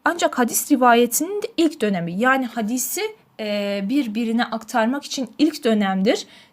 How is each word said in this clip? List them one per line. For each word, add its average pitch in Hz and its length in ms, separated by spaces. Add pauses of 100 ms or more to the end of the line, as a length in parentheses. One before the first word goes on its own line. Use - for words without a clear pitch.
Ancak 330 340
hadis - 320
rivayetinin 247 720
de 440 60 (100)
ilk 320 240
dönemi, 175 320
yani 254 320
hadisi 240 560 (380)
e, 202 500
birbirine 233 560
aktarmak 233 580
için - 340
ilk 311 260
dönemdir. 208 640 (280)